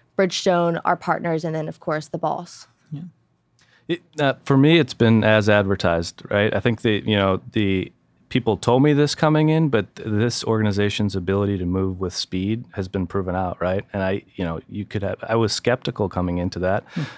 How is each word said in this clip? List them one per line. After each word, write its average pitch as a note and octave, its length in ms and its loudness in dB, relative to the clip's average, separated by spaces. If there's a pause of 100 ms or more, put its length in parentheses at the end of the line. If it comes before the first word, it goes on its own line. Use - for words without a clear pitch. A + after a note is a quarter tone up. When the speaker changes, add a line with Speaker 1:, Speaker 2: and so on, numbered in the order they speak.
(180)
Speaker 1:
Bridgestone, F3 680 2
our F3 100 2
partners, E3 480 -4
and D#3+ 120 -4
then, D#3 120 -4
of D#3+ 120 -12
course, D#3 300 -6
the E3+ 100 -8
boss. E3+ 480 -6 (240)
Speaker 2:
Yeah. D3 100 -10 (880)
Speaker 3:
It, F3 140 -6 (180)
uh, C#3 140 2 (120)
for C#3 120 4
me, D3 220 6
it's C3+ 140 0
been A2+ 300 4
as G#2+ 260 6
advertised, F#2+ 800 2
right? G#2 240 2
I G2+ 60 0
think A2+ 220 -2
the, G#2+ 240 2
you A2 100 2
know, G2 260 2 (120)
the F#2+ 380 0 (380)
people A2+ 280 0
told B2 240 2
me D3+ 120 4
this C#3+ 200 2
coming D#3 360 2
in, D#3+ 200 2
but A2 260 -2
th-, - 140 -10
this A2 360 0
organization's G#2 720 0
ability G2 400 0
to F2+ 100 -4
move F#2 340 -2
with F#2 160 -6
speed G#2 560 -4
has F#2 160 -6
been F#2 180 -4
proven F2+ 300 -4
out, F2+ 260 -4
right? F#2 320 -2
And G2+ 80 -2
I, F#2+ 220 -2 (120)
you F#2+ 80 -6
know, E2 160 -6 (100)
you G2+ 160 -8
could G2 180 -6
have, F#2+ 180 -4
I - 140 -4
was A2+ 180 2
skeptical A#2+ 560 -2
coming F2+ 300 -2
into F2 180 -4
that. F#2 260 -2 (120)
Speaker 2:
Hmm. E2+ 60 -4 (160)